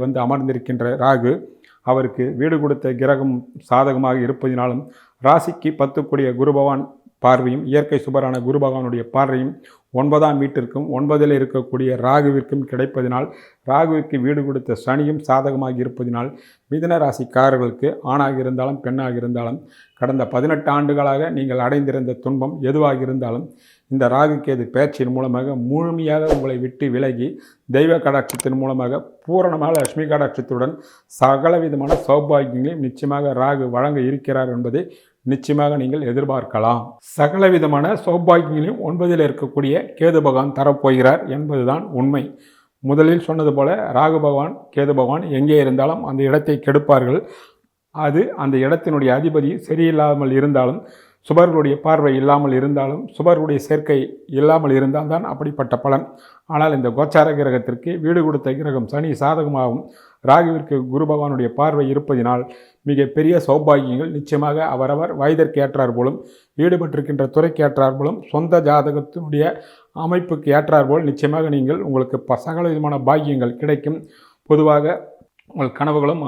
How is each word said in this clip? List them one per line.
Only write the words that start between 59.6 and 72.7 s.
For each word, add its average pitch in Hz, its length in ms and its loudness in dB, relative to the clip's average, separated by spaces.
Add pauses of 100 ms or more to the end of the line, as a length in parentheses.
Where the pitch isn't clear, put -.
ராகுவிற்கு 156 460 2 (160)
குரு 147 180 0
பகவானுடைய 143 380 -2 (100)
பார்வை 147 340 2
இருப்பதினால் 123 500 0 (480)
மிகப்பெரிய 143 440 2 (120)
சௌபாகியங்கள் 143 720 2
நிச்சயமாக 147 580 -2
அவரவர் 143 460 -2
வயதிற்கு 156 460 2
ஏற்றார் 127 320 0
போலும் 127 200 0 (460)
ஈடுபட்டிருக்கின்ற 147 640 0 (100)
துறைக்கு 156 320 2
ஏற்றார் 135 320 2
போலும் 165 180 -2 (140)
சொந்த 165 360 2
ஜாதகத்தினுடைய 147 800 0 (580)
அமைப்புக்கு 165 540 -2
ஏற்றார் 147 320 4
போல் 156 200 2
நிச்சயமாக 151 460 -2
நீங்கள் 139 300 0
உங்களுக்கு 131 320 -2 (100)
ப-, - 180 0
சகல 165 260 -2